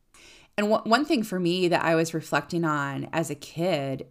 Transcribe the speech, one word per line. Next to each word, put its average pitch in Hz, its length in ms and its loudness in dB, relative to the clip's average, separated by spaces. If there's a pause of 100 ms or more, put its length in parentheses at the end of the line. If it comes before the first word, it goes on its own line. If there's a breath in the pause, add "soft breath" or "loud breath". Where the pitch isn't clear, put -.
(580 loud breath)
And 208 120 0
w-, 214 220 2
one 254 140 4
thing 240 180 2
for 185 160 -4
me 175 300 2
that 165 140 2
I 165 120 4
was 160 180 2
reflecting 160 520 -2
on 143 480 -2
as 151 160 -2
a 151 60 -6
kid 143 760 -4